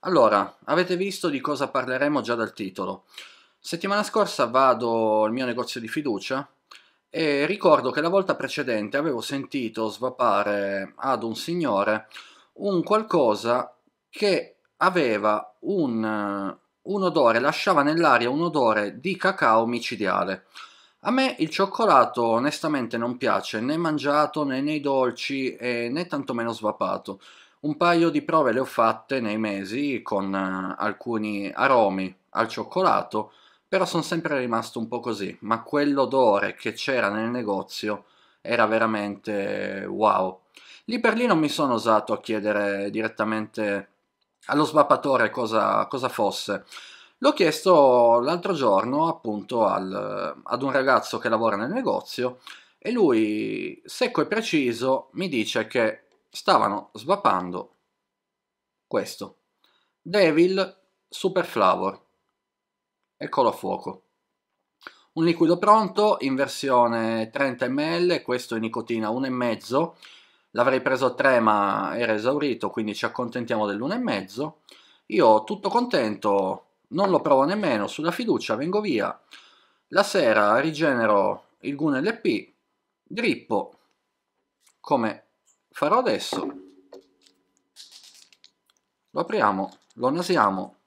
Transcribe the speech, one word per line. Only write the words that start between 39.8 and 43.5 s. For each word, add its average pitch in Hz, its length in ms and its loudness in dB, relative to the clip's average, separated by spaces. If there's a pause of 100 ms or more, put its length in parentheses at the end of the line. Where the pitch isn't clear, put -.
wow. 98 520 2 (460)
Lì 233 120 -4
per 226 160 2
lì 240 120 0
non 190 120 4
mi 156 100 2
sono 139 260 0
osato 110 380 2
a 101 80 -4
chiedere 101 720 -2
direttamente 107 1000 -4 (560)